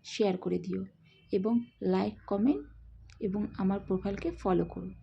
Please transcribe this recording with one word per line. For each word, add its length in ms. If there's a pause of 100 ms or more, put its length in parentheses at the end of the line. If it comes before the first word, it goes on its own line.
শেয়ার 320
করে 220
দিও 260 (480)
এবং 220 (280)
লাইক, 320 (120)
কমেন্ট 360 (580)
এবং 260 (100)
আমার 240
প্রোফাইলকে 500
ফলো 340
করো। 260 (120)